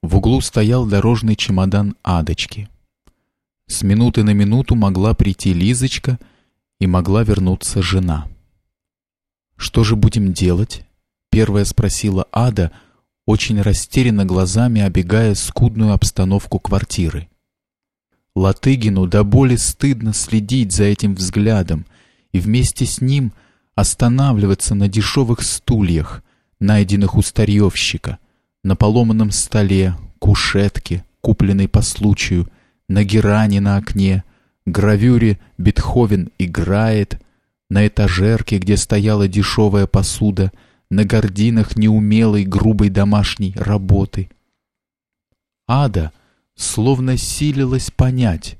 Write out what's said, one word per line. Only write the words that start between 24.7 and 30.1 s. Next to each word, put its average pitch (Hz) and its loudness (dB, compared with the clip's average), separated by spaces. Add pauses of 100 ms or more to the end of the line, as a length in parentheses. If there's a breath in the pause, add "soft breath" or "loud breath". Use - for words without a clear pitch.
на 101 0
дешевых 110 0
стульях, 87 -2 (380)
найденных 101 2
у - 2
старьевщика, 101 -2 (460)
на 95 0
поломанном 110 2
столе, 95 0 (220)